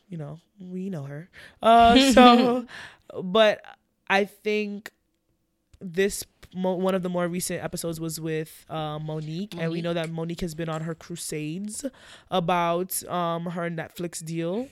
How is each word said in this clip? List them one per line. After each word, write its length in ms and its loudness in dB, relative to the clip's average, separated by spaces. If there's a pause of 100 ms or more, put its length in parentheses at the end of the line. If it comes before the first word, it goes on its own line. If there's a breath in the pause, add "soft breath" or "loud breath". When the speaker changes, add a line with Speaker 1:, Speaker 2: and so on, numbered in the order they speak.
Speaker 1:
you 100 -12
know, 220 -12 (200)
we 300 -10
know 140 -8
her. 260 -14 (320 loud breath)
Uh, 360 8
Speaker 2:
<laughs> 160 8
Speaker 1:
so, 520 8 (560 loud breath)
but 400 4 (480)
I 160 2
think 680 -6 (920)
this 440 -2 (280)
mo-, 220 -2
one 180 0
of 100 0
the 60 -4
more 200 -2
recent 340 -6
episodes 380 -6
was 180 -6
with, 500 -6
uh, 300 -6
Monique, 540 -8
and 180 -4
we 60 -4
Speaker 2:
Monique. 80 -4
Speaker 1:
know 80 -2
that 180 -4
Monique 300 -6
has 120 -6
been 140 -8
on 140 -6
her 120 -6
crusades 920 -8 (440 loud breath)
about, 760 -2
um, 400 -4
her 240 -6
Netflix 520 -10
deal 500 -4